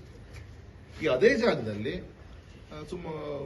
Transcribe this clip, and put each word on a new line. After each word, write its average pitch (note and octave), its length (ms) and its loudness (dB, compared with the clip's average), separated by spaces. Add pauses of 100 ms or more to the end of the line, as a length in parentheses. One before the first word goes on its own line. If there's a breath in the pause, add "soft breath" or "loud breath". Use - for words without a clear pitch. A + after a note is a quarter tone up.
(1040)
ಈ - 20 4
ಅದೇ D3 240 8
ಜಾಗದಲ್ಲಿ, D3+ 680 2
ಆ, - 880 -14
ಸುಮ್ಮ F3 180 -8 (380)